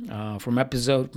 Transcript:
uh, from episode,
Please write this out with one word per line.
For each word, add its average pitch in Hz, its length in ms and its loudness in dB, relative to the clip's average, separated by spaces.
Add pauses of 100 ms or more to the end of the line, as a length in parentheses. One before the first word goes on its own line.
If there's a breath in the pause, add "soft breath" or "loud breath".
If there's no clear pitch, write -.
(100)
uh, 107 280 -6
from 120 200 0
episode, 131 580 2